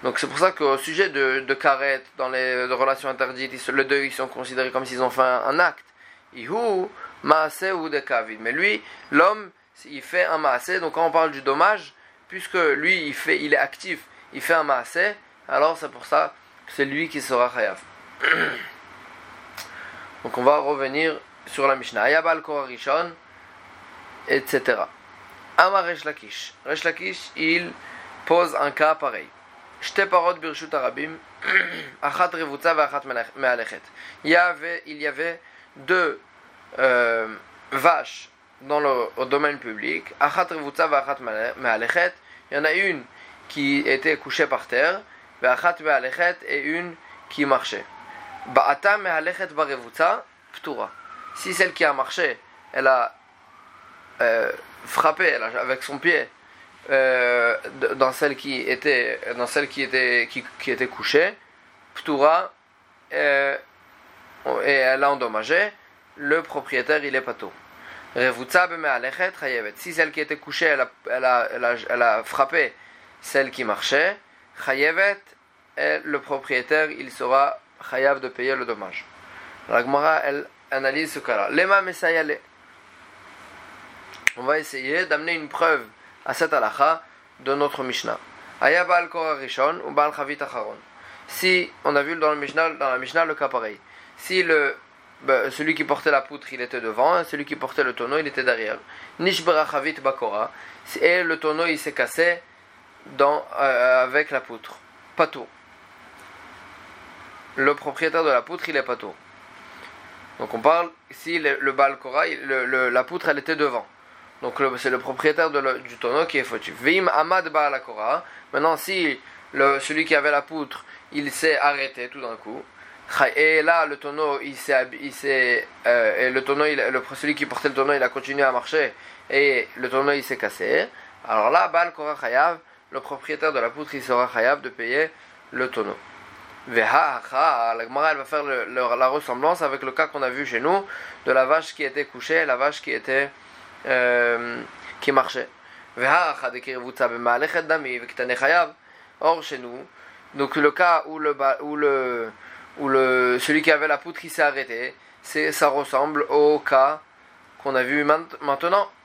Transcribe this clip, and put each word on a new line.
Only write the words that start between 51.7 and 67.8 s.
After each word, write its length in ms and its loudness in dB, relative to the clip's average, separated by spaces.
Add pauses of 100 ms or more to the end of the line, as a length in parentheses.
qui 120 2
a 80 4
marché, 440 -2 (360)
elle 140 2
a, 280 4 (1040)
euh, 320 2 (340)
frappé, 400 2
elle 180 2
a, 180 -4
avec 220 -4
son 140 -10
pied, 300 0 (600)
euh, 680 4 (200)
d-, 200 0
dans 160 4
celle 240 0
qui 260 -6
était, 580 0 (180)
dans 100 -2
celle 200 0
qui 160 -6
était, 460 2
qui, 140 -10 (160)
qui 120 -4
était 160 0
couchée, 500 0 (560)
ptura, 580 2 (600)
euh, 420 2 (1080)
et 60 4
elle 320 2
a 80 4
endommagé, 600 0 (460)
le 240 0
propriétaire, 640 -2
il 100 -4
est 60 0
pato. 320 -10 (600)